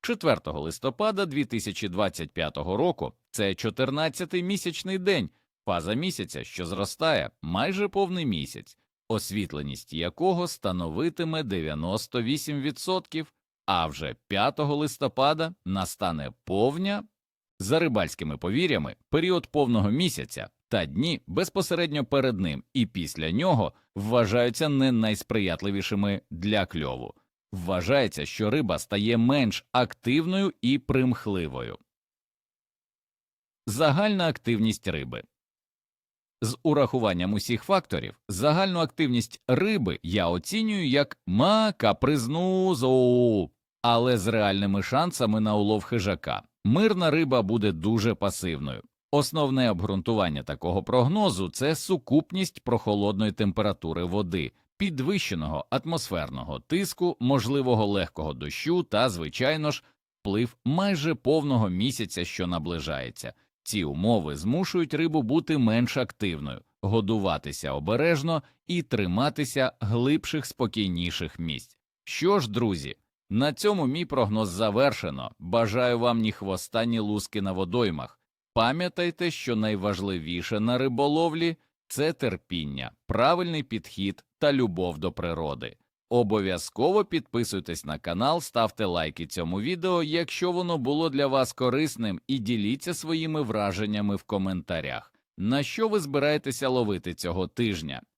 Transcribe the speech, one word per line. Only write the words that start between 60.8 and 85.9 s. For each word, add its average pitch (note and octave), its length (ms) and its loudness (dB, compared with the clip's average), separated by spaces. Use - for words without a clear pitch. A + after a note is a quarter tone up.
повного C3+ 540 2
місяця, F#2+ 560 -2
що F2+ 220 -4
наближається. D2+ 880 -6
Ці G2+ 200 -2
умови D#2 520 0
змушують D#3 580 -2
рибу D#3 280 2
бути D3 360 0
менш A#2 400 2
активною, D#2+ 640 -4
годуватися F#2+ 880 0
обережно C#3 720 0
і F3 140 -2
триматися B2+ 960 0
глибших, C3 640 0
спокійніших F2+ 960 -2
місць. D#2 380 -6
Що F#3+ 360 2
ж, A#2+ 100 -2
друзі, F#2+ 460 -2
на C3 240 0
цьому G3 340 0
мій D#3+ 180 -2
прогноз A2 440 0
завершено. G2+ 920 0
Бажаю A#2 600 0
вам A#2 220 2
ні A2 100 2
хвоста, G2 540 -4
ні A#2 140 0
луски G#2 420 -2
на G2 100 -2
водоймах. F2+ 680 -2
Пам'ятайте, E3+ 800 0
що B2 240 -2
найважливіше G2 1040 -2
на A#2+ 180 2
риболовлі — D3+ 800 0
це D#3 240 0
терпіння, D2+ 800 -4
правильний D#3+ 560 2
підхід - 640 -6
та D3 140 4
любов F#2 440 0
до E2+ 140 -2
природи. D#2 640 -6